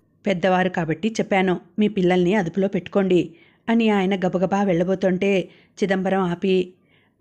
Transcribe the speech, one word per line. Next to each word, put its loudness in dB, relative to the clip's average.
"పెద్దవారు 0
కాబట్టి -4
చెప్పాను, 0
మీ 2
పిల్లల్ని 2
అదుపులో -2
పెట్టుకోండి" 0
అని 2
ఆయన 2
గబగబా -2
వెళ్ళబోతుంటే 0
చిదంబరం 0
ఆపి, -2